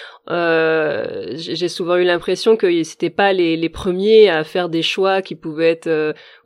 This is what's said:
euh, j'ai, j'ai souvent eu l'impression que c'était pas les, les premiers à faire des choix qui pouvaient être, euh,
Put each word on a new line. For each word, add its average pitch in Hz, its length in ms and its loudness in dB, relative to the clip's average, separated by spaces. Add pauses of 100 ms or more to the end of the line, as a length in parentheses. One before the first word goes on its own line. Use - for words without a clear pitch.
(300)
euh, 160 1040 -2
j'ai, 160 240 -8
j'ai 170 120 -2
souvent 175 280 -2
eu 180 80 2
l'impression 180 520 0
que 175 260 2
c'était 170 280 -6
pas 202 220 2
les, 170 240 0
les 165 120 -2
premiers 196 640 4
à 156 140 -2
faire 175 240 -4
des 165 140 -4
choix 190 400 0
qui 175 140 -14
pouvaient 160 340 -2
être, 165 160 -4
euh, 156 260 0 (340)